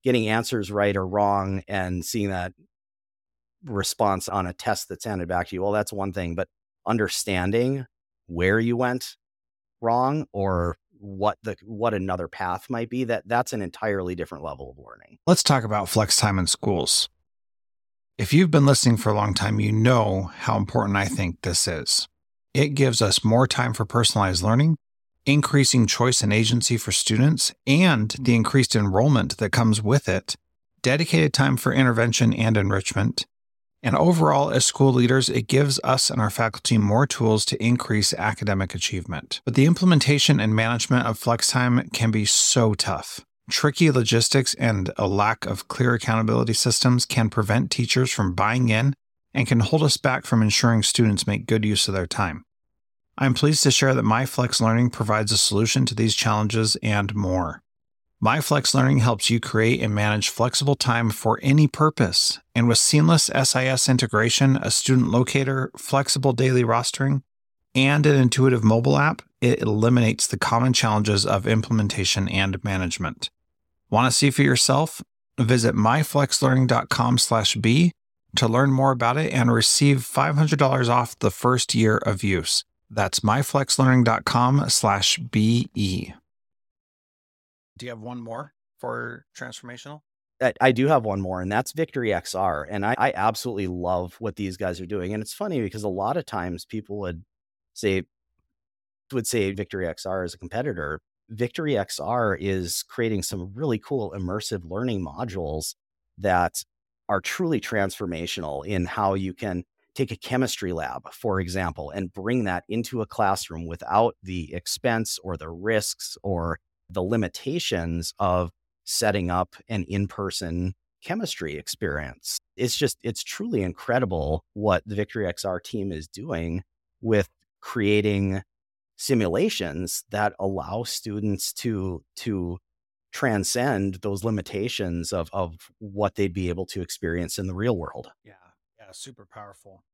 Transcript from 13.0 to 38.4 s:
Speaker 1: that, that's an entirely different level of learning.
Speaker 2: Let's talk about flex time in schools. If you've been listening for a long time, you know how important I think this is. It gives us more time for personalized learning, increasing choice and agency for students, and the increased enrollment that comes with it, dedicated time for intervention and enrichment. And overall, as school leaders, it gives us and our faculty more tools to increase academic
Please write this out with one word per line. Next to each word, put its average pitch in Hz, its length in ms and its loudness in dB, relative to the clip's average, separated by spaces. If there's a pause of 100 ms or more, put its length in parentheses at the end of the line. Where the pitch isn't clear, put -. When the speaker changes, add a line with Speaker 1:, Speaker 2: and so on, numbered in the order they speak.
Speaker 1:
that, 113 240 -4
that's 117 260 0
an 110 80 -6
entirely 92 540 -4
different 80 280 -10
level 69 280 -12
of 67 60 -20
learning. - 400 -20 (100)
Speaker 2:
Let's 175 160 4
talk 131 200 2
about 104 240 -2
flex 104 300 2
time 98 220 2
in 87 80 0
schools. - 600 -2 (1080)
If 110 160 -2
you've 165 180 6
been 143 140 4
listening 123 320 4
for 107 140 0
a 104 40 0
long 104 180 0
time, 104 260 -2
you 104 120 0
know 110 640 2
how - 220 -2
important 101 400 0
I 98 80 0
think 90 360 -6
this - 260 -2
is. - 400 -4 (460)
It 147 160 2
gives 135 320 2
us 101 220 2
more 117 240 4
time 120 260 -2
for 110 120 -2
personalized 98 580 0
learning, 139 340 4 (480)
increasing 135 640 4
choice 123 340 0
and 104 120 0
agency 113 440 2
for - 140 -4
students, 127 640 2 (120)
and 139 540 2
the 127 160 4
increased 117 400 2
enrollment 104 640 2
that 107 140 -2
comes 110 300 2
with 107 280 0
it, - 260 -2 (460)
dedicated 151 500 2
time 139 240 2
for - 160 0
intervention 117 640 2
and 110 240 2
enrichment. 98 680 -2 (560)
And 117 140 0
overall, 156 540 4
as 123 160 2
school 135 260 4
leaders, 123 380 4
it 117 180 -2
gives 135 380 2
us 127 240 2
and 127 100 -2
our 107 120 0
faculty 113 460 0
more 107 300 4
tools 110 380 0
to - 180 -4
increase 117 500 0
academic 98 640 -4